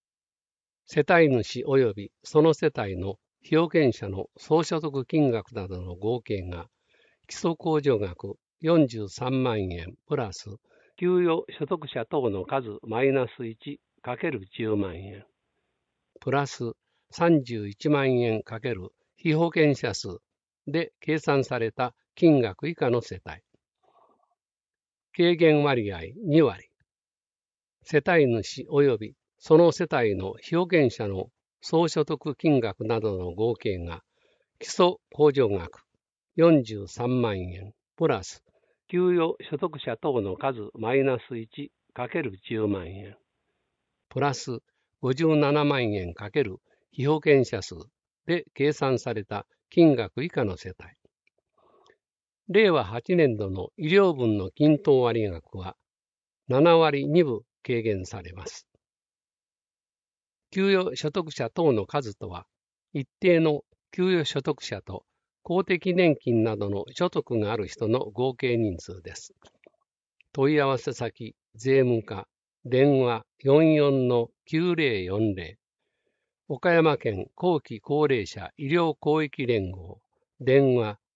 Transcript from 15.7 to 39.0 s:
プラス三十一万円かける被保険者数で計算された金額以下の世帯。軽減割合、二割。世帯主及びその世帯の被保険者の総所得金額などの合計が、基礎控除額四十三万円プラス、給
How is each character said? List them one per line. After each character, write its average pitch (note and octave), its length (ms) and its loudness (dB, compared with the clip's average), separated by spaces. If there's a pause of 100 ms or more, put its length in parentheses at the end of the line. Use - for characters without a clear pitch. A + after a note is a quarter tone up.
プ - 100 -6
ラ C#3 160 0
ス A#2 260 -10 (380)
三 E3+ 320 2
十 A#2 260 -8
一 G2+ 200 -6
万 C3+ 320 2
円 A2 220 0
か A2+ 180 -12
け B2 140 -6
る F#2+ 160 -14 (260)
被 D#3+ 180 0
保 E3 200 0
険 D3+ 200 4
者 A#2+ 180 -4
数 F#2+ 260 -10 (480)
で D#3 340 -4
計 D#3 180 -2
算 C#3+ 260 0
さ B2+ 140 -6
れ A2+ 140 -4
た B2 220 -6 (200)
金 D#3 260 6
額 A#2 280 -4
以 E3+ 60 -8
下 C#3 160 -2
の A#2 120 0
世 - 240 -12
帯。 D2 100 -12 (1800)
軽 F3 200 4
減 D#3 260 6
割 A#2+ 300 0
合、 E2+ 80 -10 (240)
二 D#3+ 180 4
割。 A2+ 260 0 (1160)
世 - 140 2
帯 D#3+ 280 4
主 A#2 420 -2
及 C#3 300 2
び G#2+ 160 -12 (240)
そ - 180 4
の E3+ 140 8
世 F3 220 -2
帯 A#2 240 2
の F#2+ 240 -6
被 - 160 -4
保 F3 80 2
険 E3 260 2
者 A2 160 -8
の F#2+ 220 -6 (320)
総 E3 280 0
所 D3+ 160 -2
得 D3+ 320 -8
金 D3 240 4
額 G#2+ 240 -4
な A2+ 160 -2
ど G#2 180 -2
の F2+ 140 -6
合 G#2+ 240 -2
計 G2 220 -6
が、 E2+ 260 -10 (560)
基 - 60 -16
礎 F3+ 320 0 (140)
控 D3 200 4
除 C3 160 2
額 F#2+ 320 -6 (560)
四 D#3+ 260 6
十 A2 240 -8
三 B2 360 -2
万 G#2 180 -2
円 F#2 320 -12 (240)
プ E3 120 0
ラ A2 140 -2
ス、 - 220 -18 (440)
給 F3+ 260 2